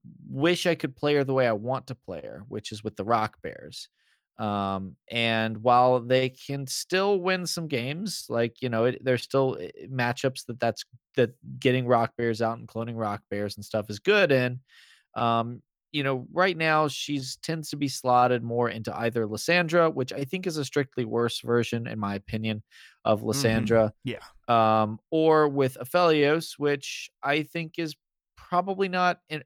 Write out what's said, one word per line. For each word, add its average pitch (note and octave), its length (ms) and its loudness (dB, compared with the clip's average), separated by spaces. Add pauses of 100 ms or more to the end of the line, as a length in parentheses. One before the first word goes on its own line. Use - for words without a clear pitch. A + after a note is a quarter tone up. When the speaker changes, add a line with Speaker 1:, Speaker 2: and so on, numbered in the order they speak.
(280)
Speaker 1:
wish D#3+ 380 0
I E3+ 80 4
could D3 220 -6
play D3 180 2
her C#3+ 100 4
the C3+ 100 -2
way C3 120 4
I A#2 60 4
want B2+ 360 -4
to B2+ 60 -8
play E2+ 280 -12
her, B1 260 -12
which G#2+ 240 -10
is G#2+ 100 -12
with G#2+ 140 -6
the F#2+ 80 -6
Rock A2 380 0
Bears. - 460 -14 (500)
Um, G2 580 -4 (140)
and A2+ 480 0
while B2 420 4
they C3 300 2
can C#3 360 -10
still F#3+ 540 0
win F3+ 260 -2
some E3 220 -6
games, C#3+ 600 -4
like, A#2 340 -2
you B2+ 60 -2
know, A2+ 160 2
it, B2 200 -2
there's B2+ 180 0
still, C3 380 0
eh, F2 100 -10 (200)
matchups B2+ 560 -2
that A#2+ 140 -10
that's, A#2 240 -2 (320)
that A#2+ 180 2 (240)
getting B2+ 280 2
Rock A#2 300 2
Bears A2+ 240 -2
out A#2 180 -2
and A2+ 100 -18
cloning A2+ 280 -8
Rock G#2 340 -4
Bears G2+ 260 -4
and G#2 80 -14
stuff G#2+ 260 -4
is G#2 80 -8
good G3+ 320 4
in. B2+ 300 2 (540)
Um, A#2 480 0 (280)
you D3 140 -2
know, C3 280 -2
right F3+ 240 2
now D#3 300 2
she's C3+ 500 -6
tends D#3+ 340 -6
to D3 60 -8
be C#3+ 120 -2
slotted B2 560 4
more A#2+ 240 0
into A2 280 -8
either A#2 300 0
Lissandra, E3 680 2
which C3 200 -4
I C#3 120 -6
think F#3 220 -6
is D#3+ 100 -4
a D3 80 -2
strictly C3+ 400 -2
worse A#2 360 -2
version, A#2+ 480 0
in A2+ 100 -8
my G2+ 160 -2
opinion, A2 480 -4 (420)
of A2 180 2
Speaker 2:
Mm-hmm. A2+ 80 -2
Speaker 1:
Lissandra, A2 640 2 (120)
Speaker 2:
Yeah. A#2+ 160 -6 (280)
Speaker 1:
um, A2 520 4 (100)
or D#3 380 4
with C#3 320 0
Aphelios, D#3+ 800 2
which C#3+ 520 -4 (120)
I D3 200 0
think D#3+ 360 -10
is D#3+ 180 -6 (400)
probably F#3+ 520 -2
not, F3+ 320 0 (100)
in, D3+ 160 -6